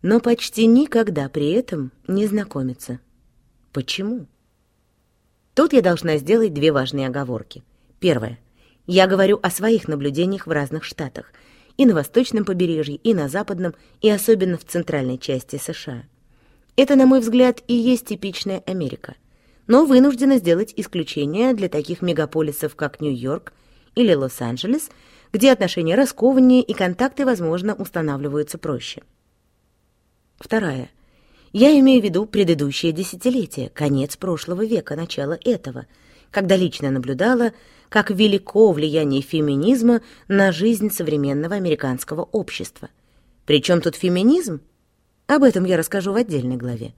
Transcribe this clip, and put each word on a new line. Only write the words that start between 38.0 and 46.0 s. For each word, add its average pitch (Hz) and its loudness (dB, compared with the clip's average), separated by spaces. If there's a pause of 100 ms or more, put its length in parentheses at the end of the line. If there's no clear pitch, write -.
велико 202 4
влияние 151 0
феминизма 170 2 (300)
на 196 2
жизнь 208 0
современного 151 -2
американского 156 -4
общества. - -8 (580)
Причем 156 0
тут 160 -6
феминизм? 190 -2 (640)
Об 277 2
этом 208 4
я 185 0
расскажу 190 -4